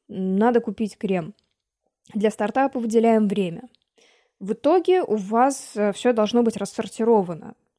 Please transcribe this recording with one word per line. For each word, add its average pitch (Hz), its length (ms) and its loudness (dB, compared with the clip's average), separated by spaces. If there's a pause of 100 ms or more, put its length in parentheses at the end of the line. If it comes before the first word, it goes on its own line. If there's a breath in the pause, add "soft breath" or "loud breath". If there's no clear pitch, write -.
надо 202 520 0
купить 214 380 -6
крем. 185 360 -4 (800)
Для 208 180 0
стартапа 262 480 -2
выделяем 226 480 2
время. 190 420 -4 (720 soft breath)
В 196 140 -6
итоге 349 480 2
у 240 140 -2
вас, 226 600 -2
э, 208 180 0
все 247 200 0
должно 226 300 2
быть 226 140 -2
рассортировано, 202 960 -2 (240)